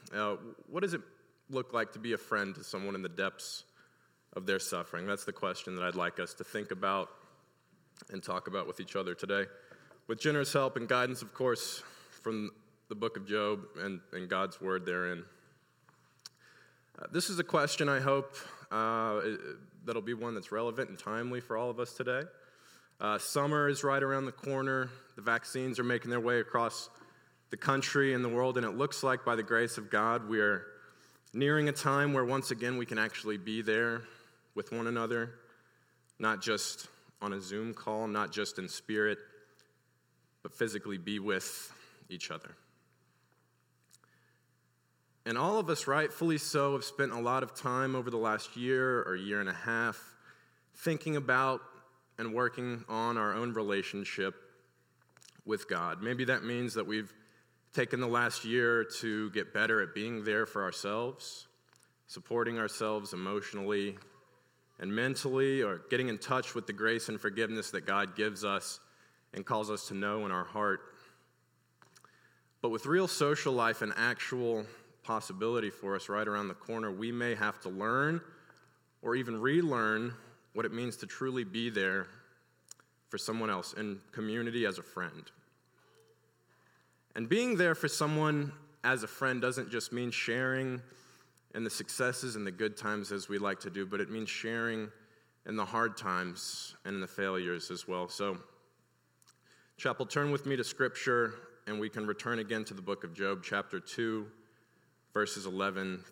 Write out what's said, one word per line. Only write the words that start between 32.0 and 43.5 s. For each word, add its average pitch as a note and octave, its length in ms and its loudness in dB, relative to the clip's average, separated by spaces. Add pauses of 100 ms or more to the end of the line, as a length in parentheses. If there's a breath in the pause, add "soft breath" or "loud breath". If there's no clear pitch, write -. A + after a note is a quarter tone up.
where C3 120 4
once C3 260 2
again B2 260 0
we A#2+ 80 -2
can A2 140 -2
actually G#2+ 380 0
be G#2+ 260 -2
there A2+ 400 2 (520 loud breath)
with - 160 -4
one A#2 160 -2
another, A#2 480 0 (840 soft breath)
not G#2+ 240 2
just - 460 -2 (340 loud breath)
on G#2 100 -2
a G2 80 -4
Zoom G#2+ 360 -6
call, G#2+ 320 -2
not G#2 240 0
just G#2 260 -4
in F#2 100 -6
spirit, G#2+ 520 0 (1200 soft breath)
but - 100 -12
physically G#2 460 -2
be G2+ 220 -4
with F#2+ 520 -2 (380 loud breath)
each F2 220 -8
other. - 240 -12 (2750 soft breath)